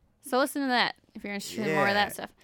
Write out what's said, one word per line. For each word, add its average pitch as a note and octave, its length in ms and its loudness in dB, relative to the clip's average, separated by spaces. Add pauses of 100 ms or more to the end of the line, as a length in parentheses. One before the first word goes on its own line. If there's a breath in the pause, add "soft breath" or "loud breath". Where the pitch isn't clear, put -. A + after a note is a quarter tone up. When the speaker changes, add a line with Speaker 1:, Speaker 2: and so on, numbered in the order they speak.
(240)
Speaker 1:
So B3 140 0
listen C#4+ 240 0
to C4+ 60 0
that A#3+ 260 2 (200)
if A3 100 -14
you're G3+ 100 -6
interested G#3 320 -6
in D#3 80 0
more D3+ 140 4
of G3+ 60 2
that G3+ 140 2
Speaker 2:
Yeah. - 40 -10
Speaker 1:
stuff. - 180 -10 (140 soft breath)